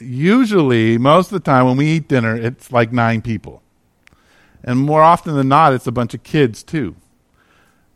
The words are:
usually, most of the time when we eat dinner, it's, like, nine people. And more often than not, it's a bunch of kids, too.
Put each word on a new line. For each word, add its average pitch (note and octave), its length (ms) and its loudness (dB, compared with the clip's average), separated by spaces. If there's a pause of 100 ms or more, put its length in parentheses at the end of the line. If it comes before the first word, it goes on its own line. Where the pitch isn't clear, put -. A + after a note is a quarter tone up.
usually, C3+ 1000 0
most D#3 280 2
of - 60 -14
the F3 180 -6
time B2+ 160 4
when B2+ 100 0
we C#3+ 100 0
eat D#3 220 -4
dinner, A#2 260 -2
it's, A#2 380 -8
like, A#2 200 0
nine A2+ 300 -2
people. G#2+ 400 -10 (1000)
And B2 160 -2
more D3+ 220 2
often E3 340 2
than C3+ 100 0
not, D3 260 2
it's B2+ 140 -4
a B2+ 60 -6
bunch A#2+ 220 -6
of A#2+ 100 -16
kids, C3 400 -2
too. A2+ 320 -8 (1000)